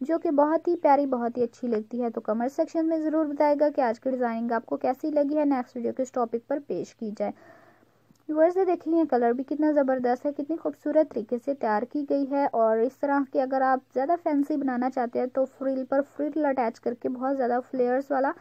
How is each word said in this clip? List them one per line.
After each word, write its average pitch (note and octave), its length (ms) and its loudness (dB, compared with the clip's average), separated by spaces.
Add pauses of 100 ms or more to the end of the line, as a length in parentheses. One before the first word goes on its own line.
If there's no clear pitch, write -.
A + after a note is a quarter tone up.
जो D#4+ 180 0
कि E4+ 140 -2
बहुत D4+ 360 2
ही F4 80 2
प्यारी, C#4+ 300 4
बहुत A#3+ 300 -2
ही B3 60 0
अच्छी A#3+ 260 -4
लगती A3 300 -4
है। A#3+ 120 -2
तो A3+ 100 -8
comment A#3 320 -2
section E4 340 -2
में D#4+ 160 0
ज़रूर D#4 240 0
बताएगा D4 420 2
कि D4 140 0
आज A#3 160 0
की C4+ 120 -4
designing A#3 420 -2
आपको A#3 260 -2
कैसी C4 320 -2
लगी D4 240 2
है, D4+ 120 2
Next C4+ 300 0
video A#3 160 -4
किस C4 220 -4
topic A#3 340 -2
पर C#4+ 120 -2
पेश F#3+ 320 -6
की A3 180 -10
जाए। G#3 220 -4 (960)
Viewers, D#4+ 280 2
ये F#4+ 80 4
देखिए, E4 300 0
ये E4 120 4
color A#3+ 260 2
भी C4 120 -4
कितना D4+ 280 0
ज़बरदस्त C4 540 0
है, C#4+ 60 0
कितनी D4+ 240 -4
खूबसूरत D4+ 540 0
तरीके A#3 280 -6
से C#4 160 -4
तैयार G#3+ 300 -2
की D4 200 -6
गई C#4+ 220 0
है। C#4 220 0
और A3+ 320 2
इस B3+ 200 -2
तरह C#4 320 0
की D4 80 -2
अगर C4 240 0
आप C4 180 2 (100)
ज़्यादा C#4 240 0
fancy D4+ 400 0
बनाना B3+ 320 -2
चाहते B3 300 -2
हैं, B3 100 0
तो C4 160 0
frill C4 400 -4
पर C4+ 180 2
frill D4 440 -4
attach B3 320 0
करके A#3+ 320 -6
बहुत B3+ 260 -2
ज़्यादा B3 260 0
flayers B3+ 500 -2
वाला C4+ 280 2